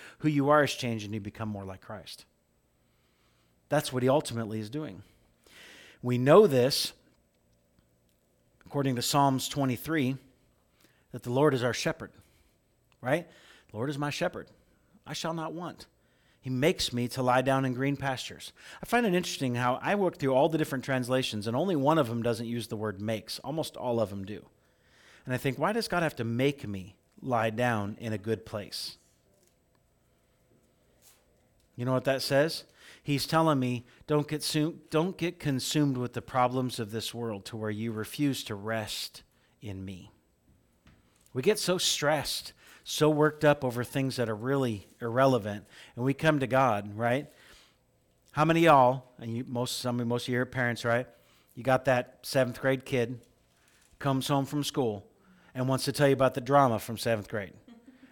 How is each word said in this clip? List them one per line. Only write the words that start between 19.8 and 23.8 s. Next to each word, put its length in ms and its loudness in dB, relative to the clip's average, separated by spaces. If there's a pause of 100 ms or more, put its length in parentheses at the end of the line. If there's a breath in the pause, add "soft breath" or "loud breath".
I 140 0
work 220 0
through 160 0
all 160 4
the 80 0
different 260 -2
translations, 640 -2
and 80 -2
only 180 0
one 240 4
of 100 2
them 140 -4
doesn't 240 -2
use 220 -6
the 80 -8
word 240 -4
makes. 400 -6
Almost 360 -6
all 220 -2